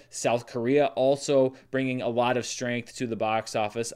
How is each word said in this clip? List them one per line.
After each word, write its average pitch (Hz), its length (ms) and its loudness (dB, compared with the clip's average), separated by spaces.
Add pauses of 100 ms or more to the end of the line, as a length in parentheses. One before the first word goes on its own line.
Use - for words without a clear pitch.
South 120 380 -2
Korea 131 400 2
also 131 680 2 (180)
bringing 131 300 -2
a 107 60 -2
lot 120 280 2
of 117 100 -2
strength 120 500 -6
to 127 100 -4
the 113 100 -4
box 110 400 -2
office. 113 400 -2